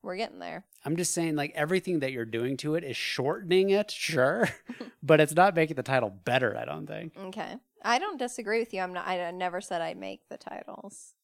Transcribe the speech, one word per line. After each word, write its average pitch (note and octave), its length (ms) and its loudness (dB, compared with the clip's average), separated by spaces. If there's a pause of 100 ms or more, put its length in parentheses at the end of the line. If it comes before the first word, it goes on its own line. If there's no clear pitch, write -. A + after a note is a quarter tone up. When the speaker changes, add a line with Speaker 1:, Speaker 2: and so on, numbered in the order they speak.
Speaker 1:
We're F#3 140 -8
getting F#3+ 240 -6
there. F2 240 -10 (220)
Speaker 2:
I'm D#3 100 -2
just E3+ 180 0
saying, E3 220 0
like, D3 200 -2
everything E3+ 440 0
that C3+ 140 -2
you're A#2 100 -4
doing A#2 340 -2
to D3 180 -2
it E3+ 100 -2
is C3 100 -6
shortening F#3 760 2
it, G#3 220 2
sure, D#3 560 2 (200)
<laughs> B3 180 -12
Speaker 1:
<laughs> - 180 -20
Speaker 2:
but D3+ 160 8
it's D#3 160 6
not F3+ 200 6
making D#3+ 200 2
the C3 80 -4
title B2 260 2
better, A#2+ 480 0
I - 60 -4
don't - 240 -6
think. D#3+ 300 -10
Speaker 1:
Okay. F#3+ 380 -10 (280)
I A#3 160 4
don't F#4+ 180 -6
disagree A#3 420 -2
with A3+ 140 -4
you. F#3+ 60 -2
I'm F3+ 140 -2
not, F3+ 120 -6
I, F3+ 200 -2
I E3+ 60 -4
never F3+ 280 -2
said F3+ 220 -4
I'd E3 160 -6
make - 320 -10
the - 80 -14
titles. - 760 -14 (100)